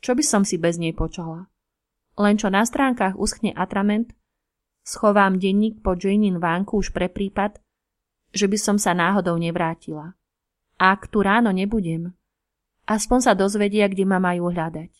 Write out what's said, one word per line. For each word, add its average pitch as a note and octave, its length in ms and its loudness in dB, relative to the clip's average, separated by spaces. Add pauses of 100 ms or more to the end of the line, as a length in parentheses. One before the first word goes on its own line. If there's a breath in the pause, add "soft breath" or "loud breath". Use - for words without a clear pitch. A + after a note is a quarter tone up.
Čo B3 100 -2
by B3+ 80 0
som G#3 240 2
si F3+ 160 -4
bez E3+ 160 0
nej E3 160 -2
počala? E3 560 -8 (720)
Len G#3 180 4
čo G#3 160 0
na G3 80 2
stránkach A#3 560 0
uschne G#3+ 400 -2
atrament, G#3 560 0 (720)
schovám G3 560 2
denník G3+ 400 0
pod F#3 160 0
Janein G3 400 2
vánku F3 400 -2
už - 160 -4
pre F3+ 160 -2
prípad, G3+ 480 -4 (720)
že G3+ 160 -2
by G3 160 0
som G#3 160 2
sa G3+ 160 0
náhodou F3 480 0
nevrátila. E3 720 -4 (640)
Ak F#3+ 320 2
tu G3+ 160 2
ráno G#3+ 240 2
nebudem, F#3 640 -4 (720)
aspoň A3 400 0
sa A3 80 4
dozvedia, G3+ 560 2
kde F#3+ 160 0
ma F#3+ 160 2
majú F3 320 0
hľadať. E3 460 -6